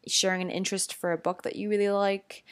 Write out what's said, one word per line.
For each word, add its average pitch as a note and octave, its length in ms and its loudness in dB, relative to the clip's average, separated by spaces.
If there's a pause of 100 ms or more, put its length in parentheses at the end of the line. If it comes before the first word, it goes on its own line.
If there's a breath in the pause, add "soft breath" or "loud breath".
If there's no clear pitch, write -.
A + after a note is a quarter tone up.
sharing F#3 360 2
an F3+ 80 -4
interest F#3+ 420 -2
for F3 200 -2
a E3 60 0
book F3+ 260 -2
that - 120 -4
you G#3 140 -2
really G3+ 180 4
like. G3+ 640 0